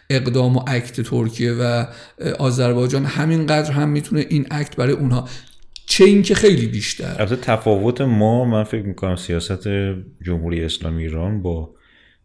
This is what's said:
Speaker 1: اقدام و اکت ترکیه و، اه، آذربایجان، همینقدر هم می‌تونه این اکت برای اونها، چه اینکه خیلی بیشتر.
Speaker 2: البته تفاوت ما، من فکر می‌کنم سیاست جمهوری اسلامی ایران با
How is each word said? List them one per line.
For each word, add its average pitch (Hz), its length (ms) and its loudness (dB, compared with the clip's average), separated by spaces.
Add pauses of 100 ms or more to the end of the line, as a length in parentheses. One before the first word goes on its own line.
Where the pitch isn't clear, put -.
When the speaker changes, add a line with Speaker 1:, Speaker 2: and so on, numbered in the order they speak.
(100)
Speaker 1:
اقدام 127 460 2
و 127 100 0
اکت 127 340 -4
ترکیه 117 520 -2
و، 120 100 -2
اه، 120 680 -4
آذربایجان، 127 720 0
همینقدر 151 680 0
هم 143 160 2
می‌تونه 147 400 0
این 147 220 2
اکت 147 260 -6
برای 131 180 2
اونها، 127 340 0 (600)
چه - 160 6
اینکه 202 300 6
خیلی 180 320 4
بیشتر. - 520 -6
Speaker 2:
البته 107 180 0
تفاوت 113 640 0
ما، 117 440 2
من 110 200 2
فکر 107 220 -4
می‌کنم 92 300 -2
سیاست 90 520 -4 (540)
جمهوری 85 420 -2
اسلامی 82 380 -4
ایران 85 400 -4
با 82 280 -4 (540)